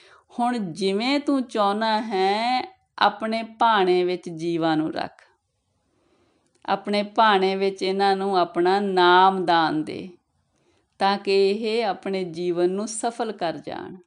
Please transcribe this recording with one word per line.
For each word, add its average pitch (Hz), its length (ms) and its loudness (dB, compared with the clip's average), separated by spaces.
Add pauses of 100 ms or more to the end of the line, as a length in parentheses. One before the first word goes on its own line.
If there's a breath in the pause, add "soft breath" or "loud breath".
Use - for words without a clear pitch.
(400 loud breath)
ਹੁਣ 247 180 0
ਜਿਵੇਂ 196 600 -2
ਤੂੰ 277 240 0
ਚਾਹੁੰਦਾ 214 580 0
ਹੈ, 214 600 0 (380)
ਆਪਣੇ 220 440 -2
ਭਾਣੇ 196 600 2
ਵਿੱਚ 180 260 -4
ਜੀਵਾਂ 165 480 -2
ਨੂੰ 156 160 -2
ਰੱਖ, - 280 -8 (1400)
ਆਪਣੇ 208 380 -2
ਭਾਣੇ 202 520 2
ਵਿੱਚ 190 280 -2
ਇਹਨਾਂ 196 340 2
ਨੂੰ 196 200 0
ਆਪਣਾ 175 420 2
ਨਾਮ 185 680 4
ਦਾਨ 160 380 2
ਦੇ, - 260 -10 (920)
ਤਾਂ 196 180 0
ਕਿ 196 320 2
ਇਹ 220 360 -2
ਆਪਣੇ 190 380 -4
ਜੀਵਨ 175 460 -2
ਨੂੰ 202 180 -6
ਸਫਲ 233 440 -6
ਕਰ 165 260 -6
ਜਾਣ।" - 380 -12 (120)